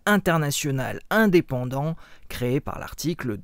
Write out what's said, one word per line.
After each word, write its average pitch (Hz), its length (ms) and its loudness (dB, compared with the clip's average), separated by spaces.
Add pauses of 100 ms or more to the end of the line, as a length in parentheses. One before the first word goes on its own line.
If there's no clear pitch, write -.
international 147 960 0 (100)
indépendant 160 880 2 (320)
créé 123 320 -2
par - 200 -8
l'article 131 640 -6